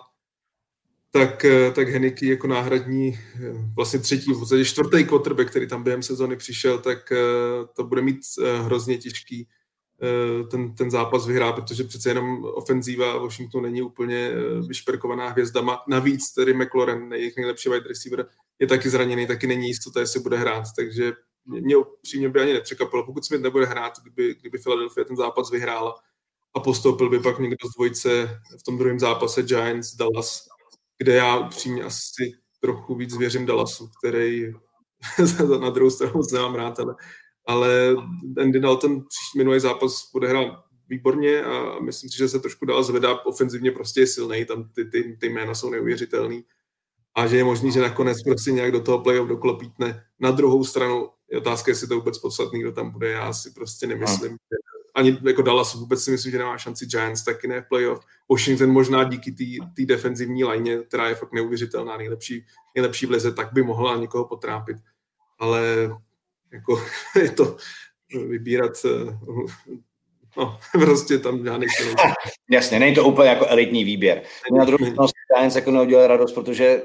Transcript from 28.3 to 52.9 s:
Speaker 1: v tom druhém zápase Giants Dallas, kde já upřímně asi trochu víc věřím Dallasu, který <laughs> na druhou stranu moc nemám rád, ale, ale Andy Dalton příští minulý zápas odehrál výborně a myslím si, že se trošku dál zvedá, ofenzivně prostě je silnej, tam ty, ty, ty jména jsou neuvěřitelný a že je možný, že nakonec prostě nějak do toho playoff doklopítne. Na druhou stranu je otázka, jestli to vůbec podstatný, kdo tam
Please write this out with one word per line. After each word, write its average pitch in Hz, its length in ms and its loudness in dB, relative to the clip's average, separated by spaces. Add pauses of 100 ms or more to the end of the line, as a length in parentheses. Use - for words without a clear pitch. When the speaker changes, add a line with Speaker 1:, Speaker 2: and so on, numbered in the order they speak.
Speaker 1:
v - 40 -20
tom 123 140 -6
druhém 123 220 0
zápase 120 440 0
Giants 117 520 -2
Dallas, 113 520 -4 (500)
kde 131 180 4
já 123 220 4
upřímně 123 460 -6
asi - 480 -8 (300)
trochu 123 340 -4
víc 120 220 -8
věřím 123 280 -2
Dallasu, 117 440 -2 (100)
který 117 540 -2 (460)
<laughs> 143 600 2
na 127 80 -2
druhou 131 200 4
stranu 120 260 -2
moc 135 160 -2
nemám 123 240 -2
rád, 117 240 -6
ale, 123 160 -6 (500)
ale 123 500 4 (460)
Andy 131 180 4
Dalton 135 320 4
příští - 460 -8
minulý 131 220 4
zápas 127 540 -2
odehrál 127 500 -2 (260)
výborně 143 540 2
a 123 360 -6
myslím 127 300 -8
si, 123 80 -12
že 131 120 2
se 131 100 -2
trošku - 260 -10
dál 131 180 2
zvedá, 123 420 0
ofenzivně 127 460 0
prostě 123 280 -2
je 127 80 8
silnej, 117 380 -4
tam 113 300 -10
ty, 117 100 -4
ty, 117 340 -6
ty 117 100 -4
jména 113 260 -6
jsou 123 140 -6
neuvěřitelný 117 720 -4 (720)
a 117 120 0
že 120 100 4
je 127 60 4
možný, 123 280 0
že 127 100 4
nakonec 120 420 0
prostě 127 280 0
nějak 123 200 0
do 120 80 2
toho 123 200 2
playoff 123 300 2
doklopítne. 117 720 -4 (160)
Na 131 120 2
druhou 135 320 4
stranu 123 460 -2 (220)
je 123 60 -4
otázka, 113 340 -2
jestli 117 160 -4
to 120 80 -2
vůbec 117 220 -4
podstatný, 120 420 -6
kdo 117 120 -6
tam 113 200 -8